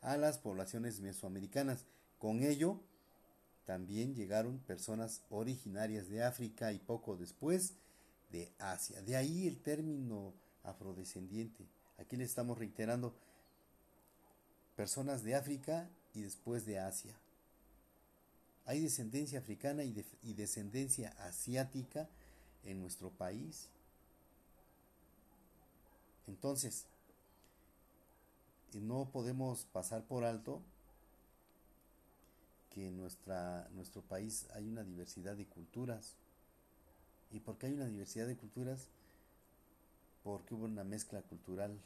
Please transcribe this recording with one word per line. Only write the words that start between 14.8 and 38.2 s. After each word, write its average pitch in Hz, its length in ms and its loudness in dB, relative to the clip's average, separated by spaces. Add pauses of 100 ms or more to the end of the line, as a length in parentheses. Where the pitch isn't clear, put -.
de 110 120 4
África 143 540 2 (260)
y 107 80 -4
después 113 440 -2
de 104 120 0
Asia. 95 360 -2 (1500)
Hay 135 140 4
descendencia 135 580 2
africana 139 460 0
y 127 80 0
de-, 104 140 -4 (160)
y 110 120 -4
descendencia 107 840 0
asiática 131 920 0 (560)
en 95 160 -4
nuestro 92 300 -6
país. 92 580 -4 (2500)
Entonces, 127 600 0 (1900)
eh, 110 80 -4
no 131 320 2
podemos 127 540 0
pasar 113 380 -2
por 123 200 2
alto 117 380 0 (2000)
que 95 180 -4
en 92 80 -4
nuestra, 90 800 -2
nuestro 92 280 -8
país 107 520 -4
hay 107 120 -4
una 113 160 -4
diversidad 92 540 -6
de 101 100 -6
culturas. 110 680 -6 (1160)
¿Y 107 100 -6
por 107 180 -4
qué 127 80 -2
hay 135 80 2
una 143 120 0
diversidad 110 400 0